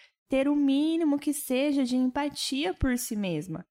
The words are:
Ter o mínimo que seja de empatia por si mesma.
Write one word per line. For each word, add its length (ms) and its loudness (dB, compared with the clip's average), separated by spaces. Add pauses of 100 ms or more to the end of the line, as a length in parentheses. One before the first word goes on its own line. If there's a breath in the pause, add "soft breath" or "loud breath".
(300 loud breath)
Ter 180 2
o 80 2
mínimo 640 2
que 140 -2
seja 500 0
de 120 0
empatia 760 -2
por 240 0
si 180 -6
mesma. 560 -4